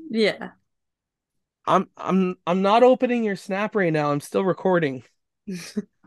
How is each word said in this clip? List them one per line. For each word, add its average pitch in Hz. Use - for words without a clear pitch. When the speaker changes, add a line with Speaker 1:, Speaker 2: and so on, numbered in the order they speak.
Speaker 1:
Yeah. 220
Speaker 2:
I'm, 180
I'm, 185
I'm 185
not 208
opening 240
your 202
Snap 202
right 175
now. 147
I'm 143
still 196
recording. 165
Speaker 1:
<laughs> 202